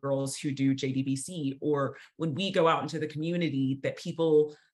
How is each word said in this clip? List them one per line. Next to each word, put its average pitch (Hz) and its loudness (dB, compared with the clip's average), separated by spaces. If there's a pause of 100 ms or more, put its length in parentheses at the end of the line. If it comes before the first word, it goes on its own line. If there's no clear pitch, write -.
girls 135 -2
who 147 -4
do 135 2
J 131 -2
D 131 0
B 135 -2
C, 143 -6
or 143 0 (180)
when 156 -2
we 190 -2
go 165 4
out 147 2
into 156 -4
the 151 -4
community, 147 -2
that 135 -4
people 156 4 (180)